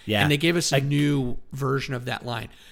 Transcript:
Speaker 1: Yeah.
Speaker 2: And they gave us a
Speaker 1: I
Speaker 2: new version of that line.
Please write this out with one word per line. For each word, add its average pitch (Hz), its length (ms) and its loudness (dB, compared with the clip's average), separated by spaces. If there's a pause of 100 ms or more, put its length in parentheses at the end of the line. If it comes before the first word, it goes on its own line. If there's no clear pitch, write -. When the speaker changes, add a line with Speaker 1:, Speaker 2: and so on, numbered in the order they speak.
Speaker 1:
Yeah. 104 180 2
Speaker 2:
And 147 80 4
they 147 60 4
gave 165 200 2
us - 140 0
a 143 60 4
Speaker 1:
I 139 40 4
Speaker 2:
new 143 580 0 (140)
version 135 420 -2
of 120 100 -6
that 120 220 -6
line. 113 220 -6 (240)